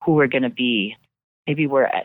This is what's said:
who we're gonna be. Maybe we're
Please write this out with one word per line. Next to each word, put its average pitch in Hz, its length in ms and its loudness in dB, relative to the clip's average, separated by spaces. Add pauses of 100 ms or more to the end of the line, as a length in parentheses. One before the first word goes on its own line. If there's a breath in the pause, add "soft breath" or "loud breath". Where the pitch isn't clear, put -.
who 165 100 2
we're 147 140 4
gonna 127 220 0
be. 113 460 -2 (500)
Maybe 147 220 -2
we're 135 220 2 (160)